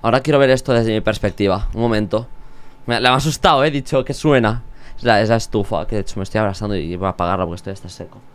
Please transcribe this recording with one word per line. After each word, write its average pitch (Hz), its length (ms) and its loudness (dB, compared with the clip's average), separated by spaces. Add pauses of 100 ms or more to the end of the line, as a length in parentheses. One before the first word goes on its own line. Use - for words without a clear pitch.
Ahora 117 180 2
quiero 147 180 2
ver 135 120 6
esto 131 240 2
desde 113 180 2
mi 107 80 0
perspectiva. 101 720 0
Un 113 80 -6
momento. 110 480 0 (560)
Me, 117 160 -2
le 123 80 4
ha 127 60 6
asustado, 143 500 2
¿eh? 156 40 2
He - 20 2
dicho 135 340 -2
que - 80 -6
suena. 120 520 2 (340)
Es - 60 -10
la, 110 180 4
es 110 80 2
la 117 60 4
estufa, 104 500 -2
que - 80 -2
de 101 80 0
hecho - 160 -6
me 95 60 -4
estoy 107 160 -2
abrazando 104 360 -2
y 82 200 -4
voy 95 100 -4
a 92 60 -2
apagarla 90 340 -2
porque 85 100 -8
estoy 98 160 -12
hasta 92 160 -14
seco. 87 300 -16 (160)